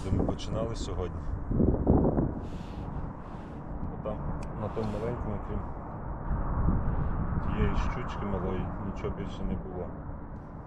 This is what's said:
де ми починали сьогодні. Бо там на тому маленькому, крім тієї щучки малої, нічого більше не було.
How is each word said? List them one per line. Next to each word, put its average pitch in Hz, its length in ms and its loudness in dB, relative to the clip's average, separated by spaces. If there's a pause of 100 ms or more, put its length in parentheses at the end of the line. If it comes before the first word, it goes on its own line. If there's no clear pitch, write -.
де 95 120 2
ми 92 80 4
починали 107 520 -2
сьогодні. 90 440 -2 (2750)
Бо - 120 -6
там 107 140 -2 (440)
на 104 80 0
тому 107 200 -2 (120)
маленькому, 113 380 -2 (100)
крім 104 120 0 (1900)
тієї - 280 4
щучки - 500 0
малої, 90 400 0 (200)
нічого 98 300 -2
більше 98 260 -4
не 95 120 0
було. - 320 -4 (800)